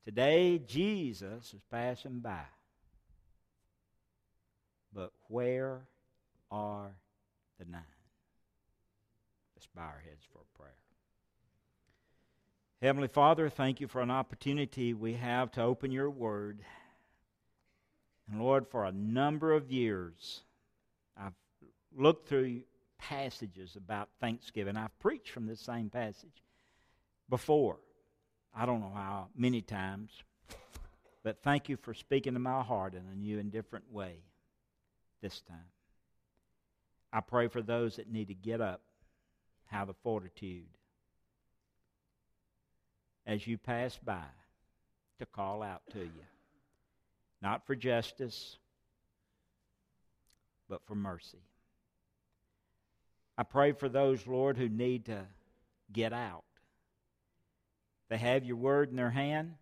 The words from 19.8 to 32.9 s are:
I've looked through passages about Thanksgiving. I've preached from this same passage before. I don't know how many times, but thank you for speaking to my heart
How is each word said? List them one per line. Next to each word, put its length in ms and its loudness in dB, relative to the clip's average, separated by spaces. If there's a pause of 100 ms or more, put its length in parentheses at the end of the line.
I've 160 -10 (640)
looked 340 6
through 320 2 (380)
passages 760 -8
about 340 -6 (100)
Thanksgiving. 580 -2
I've 220 -8
preached 320 0
from 160 -6
this 140 -8
same 280 -4
passage 540 -8 (840)
before. 480 4 (800)
I 100 -2
don't 160 2
know 120 -8
how 420 -6
many 260 2
times, 500 -6 (1120)
but 200 -4
thank 260 2
you 80 -2
for 160 -12
speaking 400 0
to 60 -2
my 220 0
heart 320 -2